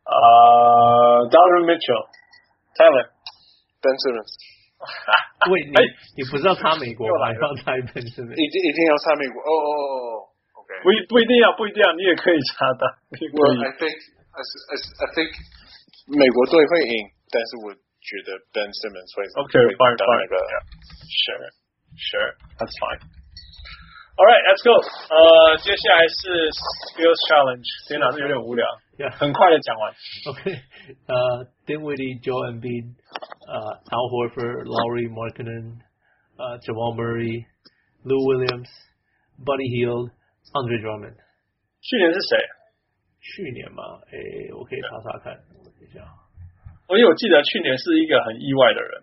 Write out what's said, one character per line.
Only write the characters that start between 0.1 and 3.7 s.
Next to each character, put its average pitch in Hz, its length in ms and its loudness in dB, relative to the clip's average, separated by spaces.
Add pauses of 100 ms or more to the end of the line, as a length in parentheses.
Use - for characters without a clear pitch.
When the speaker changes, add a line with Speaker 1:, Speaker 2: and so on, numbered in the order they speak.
Speaker 1:
Donovan 175 340 6
Mitchell。 165 400 -2 (720)
Tyler。 151 320 6 (720)